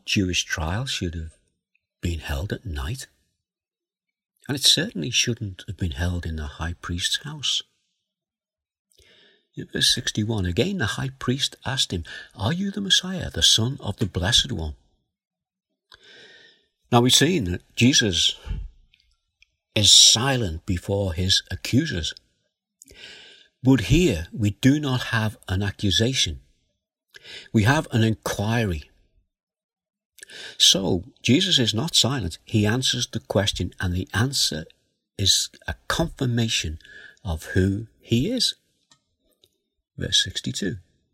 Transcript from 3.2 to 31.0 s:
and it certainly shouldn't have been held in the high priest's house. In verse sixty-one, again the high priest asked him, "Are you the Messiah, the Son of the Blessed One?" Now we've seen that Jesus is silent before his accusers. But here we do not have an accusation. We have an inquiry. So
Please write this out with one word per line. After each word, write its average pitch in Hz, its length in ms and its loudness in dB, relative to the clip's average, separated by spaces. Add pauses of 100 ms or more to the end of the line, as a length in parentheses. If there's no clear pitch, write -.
and 143 80 -2
it 131 80 -6
certainly 165 460 0
shouldn't 110 580 -2
have 101 100 -10
been 87 140 -2
held 87 340 -4
in 80 100 -6
the 76 120 -6 (120)
high 82 140 -6
priest's - 500 -6
house. 147 380 -6 (1900)
In - 120 -12
verse - 260 0
sixty-one, 107 540 -2
again 147 320 0
the 110 180 -2
high 131 120 -4
priest - 540 -4
asked - 300 -4
him, 85 100 -4 (300)
"Are - 180 -2
you 196 200 -4
the 202 100 -6
Messiah, 185 480 -2
the - 140 -6
Son 120 360 4
of 101 180 -6
the 104 100 -2
Blessed 92 440 0
One?" 80 240 -6 (2250)
Now 120 100 8
we've 123 120 6
seen 160 300 4
that - 320 -6
Jesus 113 600 4 (1400)
is 104 160 4
silent 113 760 4
before 98 480 -2
his 92 380 0
accusers. 117 640 -2 (1500)
But 127 200 6
here 113 520 2
we 104 180 0
do 139 280 4
not 131 380 -4
have 107 200 -2 (100)
an 92 160 -2
accusation. 104 800 0 (1120)
We 110 100 4
have 143 280 2
an 113 120 2
inquiry. 107 880 -2 (1700)
So 151 480 4 (160)